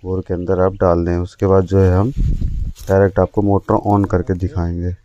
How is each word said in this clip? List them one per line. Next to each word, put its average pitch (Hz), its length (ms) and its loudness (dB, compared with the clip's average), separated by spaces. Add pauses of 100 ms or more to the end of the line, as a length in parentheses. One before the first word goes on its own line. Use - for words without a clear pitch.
बोर 92 200 -4
के 92 120 -6
अंदर 90 260 -2
आप 92 160 2
डाल 87 280 2
दें। 87 120 -2
उसके 90 300 -4
बाद 95 180 4
जो 90 140 0
है 92 160 4
हम 101 160 2 (760)
डायरेक्ट 98 300 2
आपको 95 240 0
मोटर 101 320 0 (160)
on 101 200 2
करके 92 260 -2
दिखाएंगे। 87 560 -4 (120)